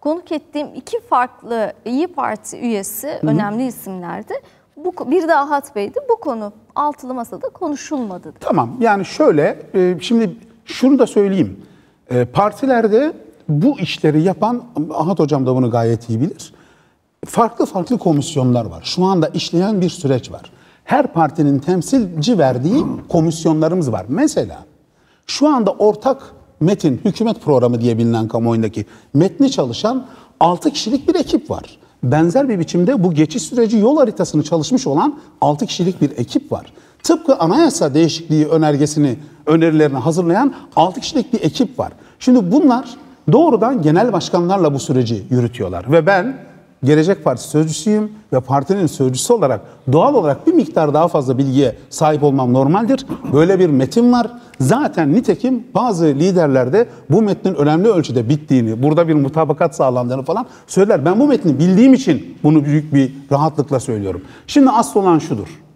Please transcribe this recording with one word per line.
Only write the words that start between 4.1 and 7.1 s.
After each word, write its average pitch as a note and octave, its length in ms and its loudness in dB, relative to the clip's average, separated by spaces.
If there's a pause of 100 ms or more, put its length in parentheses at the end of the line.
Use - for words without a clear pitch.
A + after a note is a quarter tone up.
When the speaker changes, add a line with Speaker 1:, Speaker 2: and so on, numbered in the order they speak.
Speaker 1:
Bu D#4 120 -10
ko-, D4 220 -8
bir D#4+ 180 0
de E4 60 4
Ahat C#4+ 420 -4
Bey'di. G3+ 220 -6 (120)
"Bu A4+ 100 2
konu A3 320 -8 (240)
altılı C#4+ 380 -6